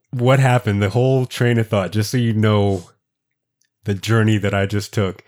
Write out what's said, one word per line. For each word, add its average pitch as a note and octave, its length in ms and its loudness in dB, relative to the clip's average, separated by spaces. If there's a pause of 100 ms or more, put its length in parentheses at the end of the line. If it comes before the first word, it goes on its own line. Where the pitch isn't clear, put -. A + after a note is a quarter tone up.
(120)
what B2+ 280 2
happened? B2 420 2
The G2+ 80 0
whole B2+ 380 0
train A#2+ 320 0
of A2 80 -2
thought, F#2+ 240 -2
just G#2+ 200 -2
so C3 60 -2
you A#2 160 0
know G#2 560 0 (920)
the G#2 100 -2
journey G#2+ 460 0
that F#2+ 140 -4
I G2 120 0
just G2+ 280 -6
took. F#2+ 340 -4